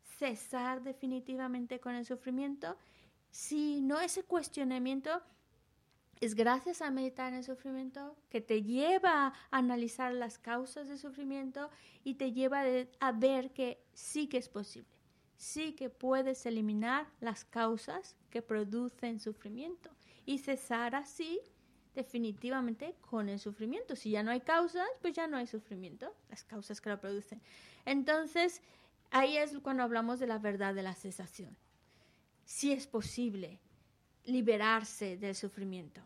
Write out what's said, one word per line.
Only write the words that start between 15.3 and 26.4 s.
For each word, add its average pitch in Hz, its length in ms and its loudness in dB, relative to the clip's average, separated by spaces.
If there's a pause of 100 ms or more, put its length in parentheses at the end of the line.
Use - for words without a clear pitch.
Sí 311 380 -6
que 269 180 -6
puedes 262 560 2
eliminar 226 580 0 (140)
las 226 260 -4
causas 233 680 -2 (160)
que 233 100 -2
producen 233 800 -2
sufrimiento 240 720 -8 (340)
y 269 140 0
cesar 247 560 0
así 320 440 -4 (540)
definitivamente 247 1080 -2
con 214 280 -2
el 202 100 -2
sufrimiento. 233 560 -6
Si - 140 -8
ya 214 140 2
no 220 80 0
hay 247 100 0
causas, 339 460 2 (140)
pues 339 120 0
ya 330 140 -2
no 294 100 -2
hay 247 80 -2
sufrimiento, 214 680 -10 (140)
las - 140 -16